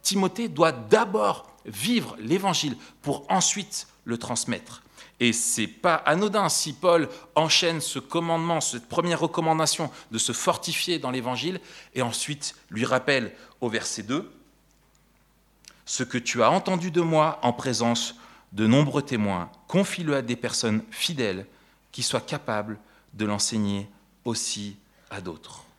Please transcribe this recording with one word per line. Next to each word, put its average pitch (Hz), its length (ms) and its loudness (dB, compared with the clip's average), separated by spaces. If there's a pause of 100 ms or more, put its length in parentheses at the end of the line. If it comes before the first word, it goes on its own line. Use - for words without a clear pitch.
Timothée 196 480 0
doit 151 240 4
d'abord 202 760 2 (160)
vivre 135 540 -2
l'évangile 156 560 0 (260)
pour 139 300 -2
ensuite - 560 0 (160)
le 117 140 -4
transmettre. - 680 -6 (360)
Et 120 140 4
c'est - 320 0
pas 170 300 0
anodin 196 520 2
si 147 260 -2
Paul 170 360 4 (240)
enchaîne 160 480 2
ce - 160 -6
commandement, 165 640 0
cette - 260 -4
première 170 320 0
recommandation 160 680 0 (220)
de 113 80 -4
se - 120 0
fortifier - 680 0
dans 135 100 -4
l'évangile, 127 500 -4 (360)
et 131 80 2
ensuite 147 520 -4 (140)
lui 110 160 -2
rappelle 123 500 0 (240)
au 123 80 -2
verset 107 360 -4
deux, « 127 280 -4 (1500)
Ce - 180 -4
que 123 160 -2
tu 120 240 0
as 120 80 8
entendu 185 400 0
de 175 100 2
moi 160 400 2
en 123 100 2
présence 117 640 0 (380)
de 107 140 2
nombreux 139 340 6
témoins, 101 480 -2 (180)
confie-le 170 480 0
à 139 60 0
des 120 140 -4
personnes 110 560 0
fidèles 104 560 -2 (440)
qui 123 120 -8
soient 117 180 -2
capables 110 560 -6 (380)
de 107 100 -2
l'enseigner 104 640 -2 (340)
aussi 104 540 -6 (320)
à 101 100 -10
d'autres. » 87 440 -14 (160)